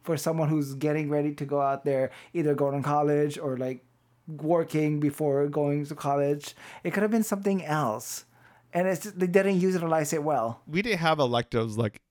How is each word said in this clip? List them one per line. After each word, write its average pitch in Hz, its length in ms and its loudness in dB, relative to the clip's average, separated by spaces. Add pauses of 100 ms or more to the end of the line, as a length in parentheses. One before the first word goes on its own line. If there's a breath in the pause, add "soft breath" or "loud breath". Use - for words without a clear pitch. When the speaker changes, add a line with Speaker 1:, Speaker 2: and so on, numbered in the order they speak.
Speaker 1:
for 160 140 -2
someone 160 320 0
who's 143 240 0
getting 147 360 -2
ready 147 240 0
to 147 120 -8
go 143 160 -2
out 139 240 -2
there, 131 260 0 (220 loud breath)
either 151 200 2
going 139 280 0
to 127 60 -2
college 147 500 2
or, 139 200 -4
like, 127 280 -6 (420)
working 156 720 0
before 143 480 0
going 147 380 -2
to 151 100 -10
college. 143 600 -2 (280 loud breath)
It 170 80 -2
could 196 120 0
have 214 80 2
been 226 120 2
something 196 420 0
else. 143 600 -2 (480 soft breath)
And 180 140 2
it's 185 160 0
just, 196 160 -12
they 185 80 2
didn't 190 320 4
utilize 165 540 2
it 151 100 0
well. 120 440 0
Speaker 2:
We 170 140 -2
didn't 214 180 0
have 160 200 2
electives 117 580 0
like 110 340 -2